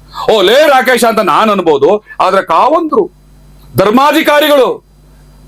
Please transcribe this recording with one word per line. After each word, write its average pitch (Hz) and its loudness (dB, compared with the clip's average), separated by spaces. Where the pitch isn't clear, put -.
ಓ, 214 0
ಲೇ 254 2
ರಾಕೇಶ 254 0
ಅಂತ 220 -2
ನಾನ್ 190 0
ಅನ್ಬೋದು, 175 0
ಆದ್ರೆ 185 0
ಕಾವಂದ್ರು, 262 -2
ಧರ್ಮಾಧಿಕಾರಿಗಳು, 285 0